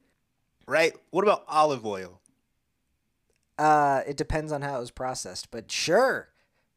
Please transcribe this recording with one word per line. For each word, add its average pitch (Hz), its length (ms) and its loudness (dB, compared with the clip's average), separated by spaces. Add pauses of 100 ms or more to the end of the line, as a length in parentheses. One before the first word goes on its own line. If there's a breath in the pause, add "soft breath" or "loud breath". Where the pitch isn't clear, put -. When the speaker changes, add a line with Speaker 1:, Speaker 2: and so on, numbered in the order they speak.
(680)
Speaker 1:
right? 156 280 0 (160)
What 185 140 0
about 202 220 2
olive 151 380 2
oil? 95 380 -8 (1400)
Speaker 2:
Uh, 147 480 4
it 143 100 -8
depends 156 360 -4
on 139 100 -6
how 139 140 -6
it 123 40 -6
was 123 100 -10
processed, 127 600 -10
but 113 200 -12
sure. 190 600 2 (460)